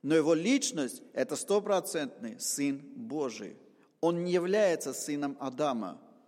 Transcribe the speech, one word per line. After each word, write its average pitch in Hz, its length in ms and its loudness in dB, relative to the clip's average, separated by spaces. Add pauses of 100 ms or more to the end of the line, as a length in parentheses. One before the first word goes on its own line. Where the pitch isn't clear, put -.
Но 151 140 2
Его 160 180 6
личность — 165 680 0 (100)
это 131 240 -2
стопроцентный 160 1040 -2
Сын 143 380 -2 (180)
Божий. 117 600 -6 (440)
Он 170 240 2
не 180 80 0
является 175 640 2
сыном 143 440 -4
Адама 127 640 -2 (280)